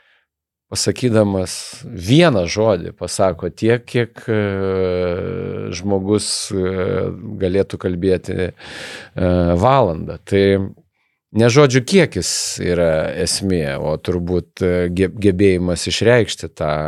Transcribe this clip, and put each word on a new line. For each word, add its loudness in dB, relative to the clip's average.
pasakydamas 0
vieną 2
žodį, 0
pasako -2
tiek, 0
kiek, -4
e, 0
žmogus, 0
e, -2
galėtų -2
kalbėti, -2
e, -6
valandą. 2
Tai 2
ne 4
žodžių 4
kiekis 0
yra 2
esmė, -2
o -4
turbūt, -4
e, 2
ge-, 0
gebėjimas 2
išreikšti 2
tą, -4